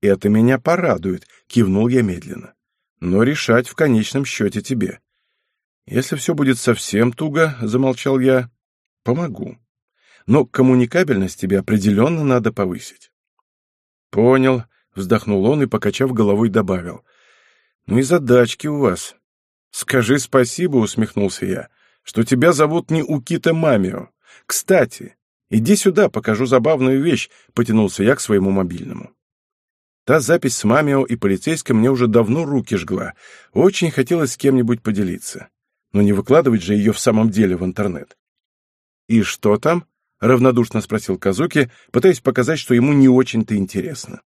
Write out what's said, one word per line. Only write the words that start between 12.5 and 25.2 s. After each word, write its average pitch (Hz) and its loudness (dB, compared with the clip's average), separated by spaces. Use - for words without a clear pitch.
повысить". - -8
"Понял", — 127 2
вздохнул 98 0
он 147 2
и, 131 0
покачав 113 -2
головой, 110 2
добавил. 92 -4
"Ну 101 0
и 131 2
задачки 127 2
у 147 -4
вас". 107 -2
"Скажи 131 -2
спасибо", — 135 0
усмехнулся 101 -2
я, — 92 -8
"что - -4
тебя 135 2
зовут 156 0
не 156 0
Укита 165 -4
Мамио. 131 -2
Кстати, - -2